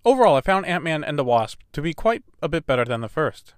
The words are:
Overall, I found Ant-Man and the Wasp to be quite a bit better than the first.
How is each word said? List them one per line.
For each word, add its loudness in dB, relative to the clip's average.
Overall, 6
I 0
found 0
Ant-Man -4
and -4
the 0
Wasp 0
to -8
be -4
quite -2
a -2
bit -4
better 0
than -4
the -8
first. -6